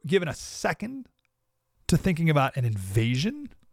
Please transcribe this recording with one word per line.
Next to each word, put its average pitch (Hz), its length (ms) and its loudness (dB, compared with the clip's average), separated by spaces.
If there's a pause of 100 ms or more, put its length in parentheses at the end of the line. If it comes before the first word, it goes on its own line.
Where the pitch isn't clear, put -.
given 175 220 2
a 123 60 -4
second 240 760 -6 (800)
to 170 100 4
thinking 165 340 2
about 135 260 2
an 127 80 0
invasion 120 840 0 (220)